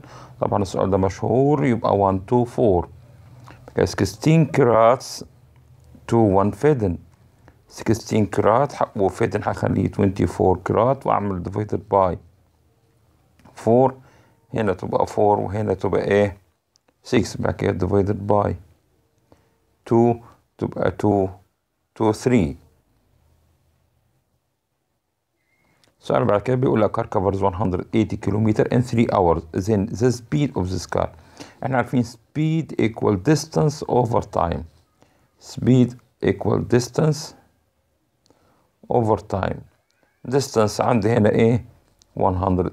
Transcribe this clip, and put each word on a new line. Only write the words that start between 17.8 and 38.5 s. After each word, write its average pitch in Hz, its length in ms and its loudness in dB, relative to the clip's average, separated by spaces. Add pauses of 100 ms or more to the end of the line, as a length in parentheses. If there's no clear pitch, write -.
divided 101 300 0 (140)
by 101 220 2 (1400)
two 117 260 4 (420)
تبقى 101 340 -4
two، 101 380 0 (720)
two، 110 140 2
three. 107 420 0 (3500)
السؤال 131 240 0
بعد 104 160 2
كده 127 140 -2
بيقول 127 260 0
لك 104 200 -2
car - 20 -2
covers 98 380 -2
one 98 120 0
hundred 92 320 -4 (100)
eighty 107 220 0
kilometer 107 460 0 (100)
in 127 80 2
three 120 320 0
hours. 85 280 2 (120)
Then 101 340 0
the 113 240 0
speed 147 460 -4
of 90 120 -2
this 90 160 -8 (120)
car. - 120 -4 (540)
احنا 127 140 -2
عارفين 120 260 0
speed 156 600 -4 (160)
equal 107 340 0 (140)
distance 156 600 0
over 117 320 0
time. 82 420 -2 (760)
Speed 127 540 2 (320)
equal 101 340 0 (180)
distance - 560 -2 (1600)